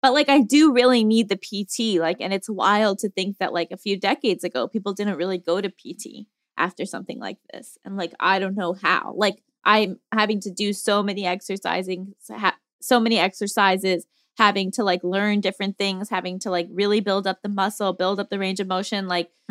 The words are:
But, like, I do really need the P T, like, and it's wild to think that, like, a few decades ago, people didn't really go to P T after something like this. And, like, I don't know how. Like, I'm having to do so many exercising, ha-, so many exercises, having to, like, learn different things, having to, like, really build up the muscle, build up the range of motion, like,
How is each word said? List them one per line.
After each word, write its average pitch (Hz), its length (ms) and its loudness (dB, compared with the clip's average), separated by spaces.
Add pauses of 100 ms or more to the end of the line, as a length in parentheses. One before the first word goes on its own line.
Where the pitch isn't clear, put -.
But, 254 120 4
like, 285 160 4
I 277 120 6
do 285 320 6
really 240 300 6
need 220 260 2
the - 80 0
P 202 260 -8
T, 214 360 -2
like, 165 220 0
and 190 120 -4
it's 196 160 -6
wild 202 500 2
to 208 100 -4
think 196 280 -4
that, - 160 -4
like, 170 180 -2
a 190 60 -12
few 202 220 -2
decades 196 440 0
ago, 127 240 -4
people 202 260 -6
didn't 202 240 -2
really 180 200 -2
go 180 240 -2
to 196 80 -4
P - 240 -16
T - 340 -16 (300)
after 180 300 -4
something - 320 -12
like 135 180 -10 (160)
this. - 320 -18
And, 196 120 -10
like, 170 220 -6
I 190 200 2
don't 190 160 -4
know 180 180 -2
how. - 420 0
Like, 202 280 0 (200)
I'm 208 360 4 (120)
having 214 300 0
to 196 100 -8
do 202 220 -2
so 202 300 0
many 196 240 -4
exercising, 185 880 -6 (160)
ha-, 214 260 0 (240)
so 247 180 4
many 220 200 2
exercises, 190 880 2 (320)
having 202 320 4
to, 226 120 -2
like, 185 200 0
learn 202 360 2
different 190 380 -4
things, 196 320 -4
having 185 300 -4
to, 208 100 -6
like, 175 220 -2
really 202 280 2
build 196 280 0
up 185 160 -6
the 202 60 -6
muscle, 202 440 -2
build 190 260 0
up 196 120 -6
the 202 80 -4
range 190 200 -2
of 196 80 -4
motion, 190 400 -4
like, 175 220 -2 (220)